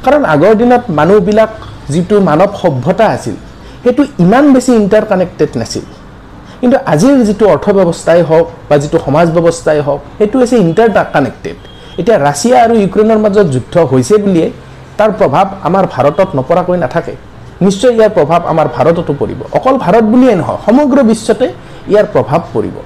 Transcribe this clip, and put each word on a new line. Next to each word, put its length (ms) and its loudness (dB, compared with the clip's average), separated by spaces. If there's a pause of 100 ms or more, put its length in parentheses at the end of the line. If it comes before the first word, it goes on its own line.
কাৰণ 160 2 (120)
আগৰ 260 4
দিনত 240 2 (160)
মানুহবিলাক 520 2 (420)
যিটো 220 0 (140)
মানৱ 200 2 (120)
সভ্যতা 440 -2 (100)
আছিল, 200 -8 (480)
সেইটো 200 0 (200)
ইমান 300 4
বেছি 180 2 (100)
ইণ্টাৰকানেক্টেড 800 0
নাছিল। 260 -8 (760)
কিন্তু 180 2 (160)
আজিৰ 220 2 (120)
যিটো 260 0
অৰ্থ 120 -2 (120)
ব্যৱস্থাই 520 0
হওক 180 2 (220)
বা 120 2
যিটো 240 -4
সমাজ 300 0
ব্যৱস্থাই 520 0
হওক, 140 -4 (160)
সেইটো 220 -2
হৈছে 160 2 (100)
ইণ্টাৰকানেক্টেড। 920 -2 (400)
এতিয়া 180 2 (100)
ৰাছিয়া 380 0
আৰু 80 0 (100)
ইউক্ৰেইনৰ 400 0
মাজত 320 2
যুদ্ধ 200 -6 (160)
হৈছে 320 2
বুলিয়ে 240 0 (520)
তাৰ 200 2
প্ৰভাৱ 260 2 (220)
আমাৰ 160 0 (100)
ভাৰতত 440 0
নপৰাকৈ 460 -2
নাথাকে। 300 -6 (520)
নিশ্চয় 320 2
ইয়াৰ 200 4
প্ৰভাৱ 240 2 (100)
আমাৰ 240 0
ভাৰততো 460 0
পৰিব। 180 -6 (180)
অকল 260 0
ভাৰত 300 2
বুলিয়েই 280 4
নহয়, 260 -6
সমগ্ৰ 300 2 (120)
বিশ্বতে 380 -2 (440)
ইয়াৰ 220 4
প্ৰভাৱ 280 -2 (120)
পৰিব। 220 -4 (100)